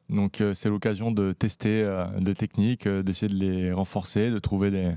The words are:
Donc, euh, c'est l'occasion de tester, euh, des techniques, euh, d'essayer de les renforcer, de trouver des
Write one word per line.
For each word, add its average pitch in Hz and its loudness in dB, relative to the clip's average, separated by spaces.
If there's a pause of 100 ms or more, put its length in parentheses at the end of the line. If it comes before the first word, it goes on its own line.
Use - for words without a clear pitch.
Donc, 101 0
euh, 104 2
c'est 107 -2
l'occasion 104 0
de 98 2
tester, 110 0
euh, 95 -2 (120)
des 95 2
techniques, 107 0
euh, 98 0
d'essayer 95 -2
de 101 0
les 92 0
renforcer, 98 -2
de 110 -2
trouver 98 0
des 92 0